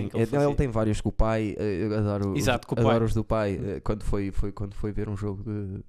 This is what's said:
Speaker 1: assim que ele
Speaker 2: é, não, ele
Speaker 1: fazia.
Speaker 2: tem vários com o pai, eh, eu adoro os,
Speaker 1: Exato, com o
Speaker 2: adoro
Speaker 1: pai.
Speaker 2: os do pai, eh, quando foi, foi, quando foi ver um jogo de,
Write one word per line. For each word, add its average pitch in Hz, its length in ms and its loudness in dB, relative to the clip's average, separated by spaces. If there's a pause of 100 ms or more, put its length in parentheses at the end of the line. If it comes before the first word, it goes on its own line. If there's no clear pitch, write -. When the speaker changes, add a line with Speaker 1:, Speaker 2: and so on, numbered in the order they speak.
Speaker 1:
assim 104 60 -2
que - 100 -6
ele 117 40 4
Speaker 2:
é, 113 40 2
não, 110 80 -2
ele 143 80 4
Speaker 1:
fazia. 143 140 2
Speaker 2:
tem 143 120 2
vários 110 320 2
com - 80 -2
o 104 40 -2
pai, 110 460 2
eh, 98 260 -2
eu 107 140 0
adoro 101 340 0
os, 117 60 0
Speaker 1:
Exato, 120 300 0
com 127 80 -2
o - 20 -2
Speaker 2:
adoro 120 200 6
Speaker 1:
pai. 113 80 2
Speaker 2:
os 110 80 2
do 110 100 0
pai, 104 360 0
eh, 90 200 -4
quando 104 240 -4
foi, 101 260 0
foi, 101 220 0
quando 98 220 -8
foi 107 180 -4
ver 104 160 -2
um 104 80 -4
jogo 101 260 -6
de, 104 460 -6